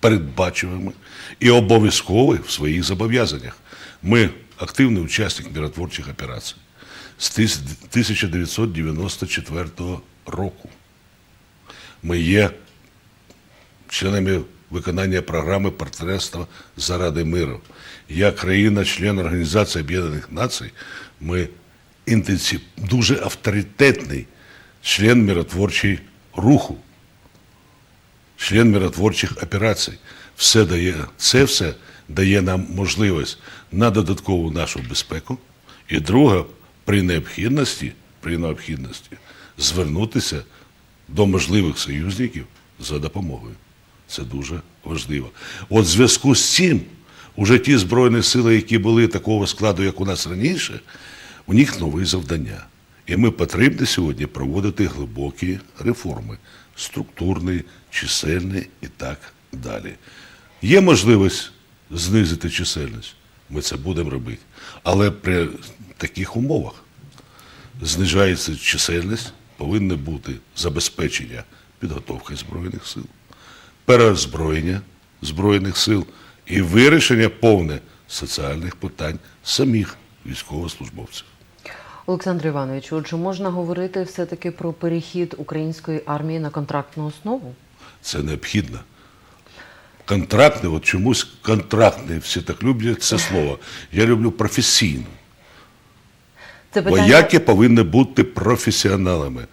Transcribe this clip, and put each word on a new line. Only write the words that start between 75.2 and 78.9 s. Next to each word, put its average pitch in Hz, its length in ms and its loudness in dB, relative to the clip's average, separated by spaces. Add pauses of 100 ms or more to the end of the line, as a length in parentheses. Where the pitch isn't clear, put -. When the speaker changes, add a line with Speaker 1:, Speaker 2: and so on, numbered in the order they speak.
Speaker 1:
Збройних 95 540 2
сил 101 300 0 (400)
і 95 140 0
вирішення 113 680 6
повне 92 500 2 (300)
соціальних 78 680 -8
питань 80 420 -8 (260)